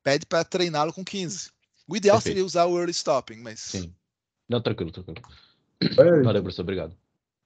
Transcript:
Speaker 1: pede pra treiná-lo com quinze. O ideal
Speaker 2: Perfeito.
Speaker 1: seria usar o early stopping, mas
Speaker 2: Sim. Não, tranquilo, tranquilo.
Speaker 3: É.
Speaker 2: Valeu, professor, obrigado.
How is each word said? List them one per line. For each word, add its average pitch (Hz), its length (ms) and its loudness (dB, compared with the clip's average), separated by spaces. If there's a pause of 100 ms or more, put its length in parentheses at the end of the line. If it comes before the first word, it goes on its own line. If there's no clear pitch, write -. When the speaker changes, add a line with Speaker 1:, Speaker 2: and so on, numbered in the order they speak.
Speaker 1:
pede 147 220 0
pra 165 180 0
treiná-lo 165 480 -2
com 185 140 -12
quinze. 185 460 -8 (360)
O 170 80 -6
ideal 202 220 6
Speaker 2:
Perfeito. - 160 0
Speaker 1:
seria 190 120 0
usar 170 200 2
o 175 100 2
early 175 160 -2
stopping, 131 440 -2
mas 110 240 -16
Speaker 2:
Sim. 87 340 -10 (560)
Não, 120 100 0
tranquilo, 104 320 -4
tranquilo. - 300 -16 (580)
Speaker 3:
É. 160 440 6
Speaker 2:
Valeu, 101 180 2
professor, 92 220 -6
obrigado. 87 340 -6 (480)